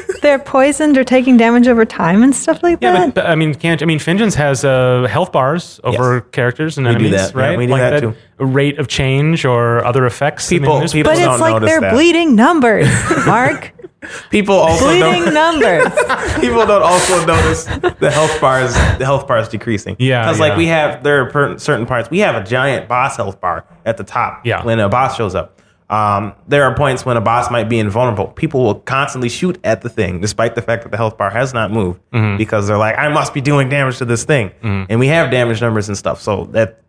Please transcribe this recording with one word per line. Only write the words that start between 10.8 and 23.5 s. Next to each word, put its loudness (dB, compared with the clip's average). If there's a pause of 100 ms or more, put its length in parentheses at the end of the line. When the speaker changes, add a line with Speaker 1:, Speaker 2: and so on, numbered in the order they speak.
Speaker 1:
there's -4
Speaker 3:
people 2
Speaker 2:
But 2
Speaker 3:
don't 2
Speaker 2:
it's 0
like 2
Speaker 3:
notice 0
Speaker 2:
they're 2
Speaker 3:
that. 0
Speaker 2:
bleeding 4
numbers, 4 (200)
Speaker 3:
<laughs> -2
Speaker 2:
Mark. 0 (560)
Speaker 3:
People 2
also 4
Speaker 2:
Bleeding 2
Speaker 3:
don't, 0
Speaker 2:
numbers. 2
Speaker 3:
<laughs> -2
people 2
don't 4
also 2
notice 0 (340)
the 2
health 0
bars, 0 (260)
the -2
health 0
bars 0
decreasing. -6
Speaker 1:
Yeah, 0
Speaker 3:
'Cause, 0
like, 2
Speaker 1:
yeah. -2
Speaker 3:
we 2
have, 0
there 2
are -6
per-, -2
certain -2
parts, -4
we -2
have 0
a -6
giant -2
boss -2
health -8
bar -6 (200)